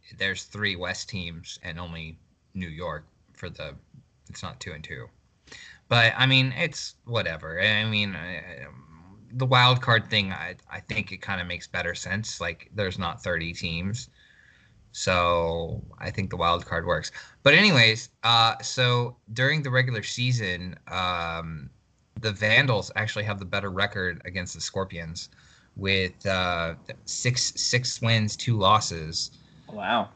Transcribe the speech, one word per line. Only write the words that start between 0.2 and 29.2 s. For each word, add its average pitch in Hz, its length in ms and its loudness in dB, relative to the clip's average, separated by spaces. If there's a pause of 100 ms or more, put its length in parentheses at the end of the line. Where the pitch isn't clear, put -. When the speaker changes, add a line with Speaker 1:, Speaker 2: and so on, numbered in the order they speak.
Speaker 1:
three 101 320 -4
West 90 340 -6
teams 85 520 -10
and 87 180 -12
only 82 380 -10 (380)
New 92 120 -6
York 80 380 -8 (280)
for - 160 -12
the, 73 260 -12 (540)
it's - 120 -16
not - 180 -14
two 87 120 -12
and 78 120 -12
two. 65 240 -12 (800)
But, 117 300 6
I 123 80 4
mean, 131 320 6
it's - 380 -6 (100)
whatever. 82 560 -2
I 107 240 4
mean, 104 300 0
I, 85 220 -8
I, 73 280 -14 (640)
the 127 140 -2
wild 123 340 6
card 117 300 2
thing, 101 220 0
I, 85 240 -8 (160)
I 80 80 -12
think - 320 -6
it 92 100 -14
kinda 90 240 -4
makes 87 220 -10
better 87 260 -4
sense. 98 480 -6
Like, 87 320 -8
there's 95 240 -4
not 85 240 -4
thirty 82 320 -2
teams. 90 560 -6 (800)
So 85 920 2 (160)
I 80 100 -6
think 92 220 -4
the 90 60 -8
wild 85 280 2
card 85 220 -4
works. 78 240 0 (320)
But 143 100 8
anyways, 131 560 6 (140)
uh, 113 400 6
so 123 540 0 (160)
during 135 280 2
the 135 80 -4
regular 123 320 2
season, 98 880 0
um, 82 800 -4 (520)
the 110 100 -2
Vandals 107 640 2
actually 107 300 -2
have 104 120 -2
the 98 80 -8
better 98 240 -4
record 92 560 -2
against 90 300 -8
the 80 60 -12
Scorpions 85 680 -6 (460)
with, 95 500 0
uh, 87 500 0 (280)
six, - 580 0
six - 400 0
wins, 113 360 2
two 113 200 0
losses. 92 760 2 (360)